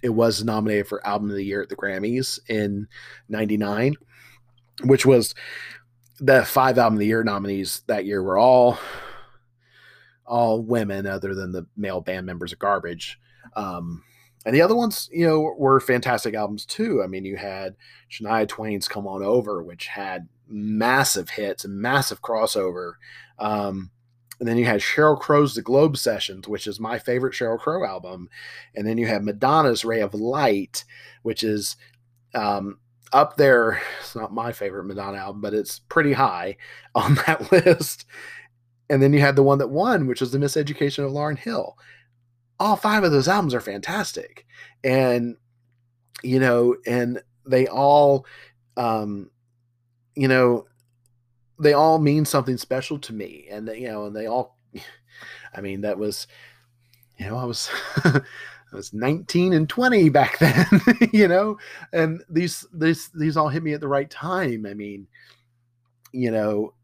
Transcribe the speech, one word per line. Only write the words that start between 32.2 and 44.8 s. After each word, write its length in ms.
um, 440
up 240
there. 440
It's 160
not 180
my 180
favorite 320
Madonna 340
album, 220
but 140
it's 240
pretty 340
high 440
<laughs> 200
on 200
that 240
list. 540
And 100
then 140
you 60
had 160
the 60
one 160
that 100
won, 380
which 140
was 120
The 60
Miseducation 640
of 80
Lauryn 260
Hill. 400
All 160
five 260
of 100
those 160
albums 260
are 60
fantastic. 840